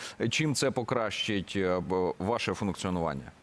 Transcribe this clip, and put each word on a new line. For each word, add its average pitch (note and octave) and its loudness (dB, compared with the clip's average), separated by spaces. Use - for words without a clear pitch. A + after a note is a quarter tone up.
чим D3+ 2
це C#3 2
покращить, A2 -2
е, F#2 4
б-, F2+ 2
ваше A2+ 0
функціонування? E2+ -2